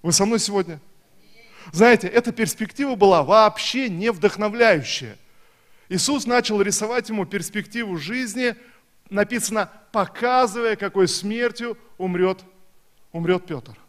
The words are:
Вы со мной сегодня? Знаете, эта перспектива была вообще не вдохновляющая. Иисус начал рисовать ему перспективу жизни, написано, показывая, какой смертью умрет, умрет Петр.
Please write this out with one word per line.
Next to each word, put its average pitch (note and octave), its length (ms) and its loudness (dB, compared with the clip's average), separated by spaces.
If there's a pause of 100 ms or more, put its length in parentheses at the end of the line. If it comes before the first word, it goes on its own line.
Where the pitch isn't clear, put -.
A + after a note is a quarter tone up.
Вы E3+ 100 -2
со G3 120 2
мной A3+ 140 0
сегодня? F3 420 -4 (880)
Знаете, G#3 380 6
эта A#3+ 240 0
перспектива A#3 640 -4
была F#3+ 280 6
вообще G#3+ 680 2
не F#3+ 200 -2
вдохновляющая. G3 1080 0 (720)
Иисус G#3+ 360 -2
начал A#3 360 0
рисовать A3 480 -2
ему G#3 160 -4
перспективу G3+ 720 -8
жизни, A#3 580 -4 (540)
написано, G#3 600 -2 (220)
показывая, A3+ 840 0
какой F#3+ 320 0
смертью A#3 680 -6 (220)
умрет, F#3 440 0 (680)
умрет F3 320 -2
Петр. C3 340 -14 (100)